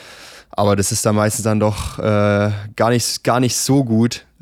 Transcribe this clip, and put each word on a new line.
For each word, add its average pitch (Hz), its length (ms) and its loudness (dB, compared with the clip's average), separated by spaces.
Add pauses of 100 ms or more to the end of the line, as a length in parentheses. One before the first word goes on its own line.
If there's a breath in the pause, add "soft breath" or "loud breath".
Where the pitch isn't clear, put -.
(540 loud breath)
Aber 101 220 2
das 98 160 0
ist 107 140 -2
dann 107 100 2
meistens 107 300 0
dann 107 160 0
doch, - 360 -2
äh, 104 540 2 (240)
gar 113 140 2
nicht, - 340 -2
gar 123 160 2
nicht 123 160 0
so 135 300 0
gut, 113 400 0 (160)